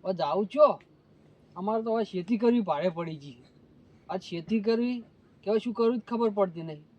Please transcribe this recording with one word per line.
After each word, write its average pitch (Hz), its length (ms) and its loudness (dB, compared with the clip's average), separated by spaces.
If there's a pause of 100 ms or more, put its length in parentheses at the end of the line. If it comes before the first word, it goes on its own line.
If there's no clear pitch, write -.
હવે 190 80 -2
જાવું 170 340 0
ચો. 269 320 6 (760)
અમારે 214 280 -2
તો 226 120 0
હવે 226 80 0
ખેતી 190 340 -2
કરવી 240 240 4
ભારે 170 280 0
પડી 165 260 -6
ગઈ. 139 280 -18 (680)
આ 185 80 -6
ખેતી 180 420 -4
કરવી 233 440 0 (400)
કે 196 80 -2
હવે 220 80 2
શું 233 140 -4
કરવું 233 240 2
જ 214 40 -4
ખબર 233 280 -2
પડતી 190 320 0
નહીં. 156 220 -12 (160)